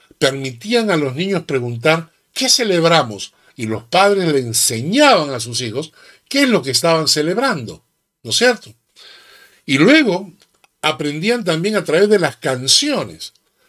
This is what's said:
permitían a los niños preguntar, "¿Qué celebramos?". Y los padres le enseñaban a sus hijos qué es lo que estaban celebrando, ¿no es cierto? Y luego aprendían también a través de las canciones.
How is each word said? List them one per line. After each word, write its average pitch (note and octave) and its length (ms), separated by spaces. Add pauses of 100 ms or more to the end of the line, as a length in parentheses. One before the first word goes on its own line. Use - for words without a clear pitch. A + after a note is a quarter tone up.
(180)
permitían C#3 720
a F3 60
los C#3 180
niños F3+ 280
preguntar, C3+ 680 (220)
"¿Qué C4 160
celebramos?". E3 880 (220)
Y A#2 100
los A2 180
padres F#3+ 480
le C#3 80
enseñaban D3+ 880
a B2 100
sus A#2 200
hijos B2+ 320 (360)
qué C#4 140
es C4+ 60
lo F#3+ 140
que C3+ 80
estaban D#3+ 380
celebrando, D#3 760 (380)
¿no A#2 80
es - 60
cierto? A#3 380 (920)
Y C3+ 120
luego G3+ 540 (480)
aprendían D#3 640
también F3+ 320
a E3+ 80
través F3 240
de G#3 100
las D3+ 180
canciones. C3 1000 (340)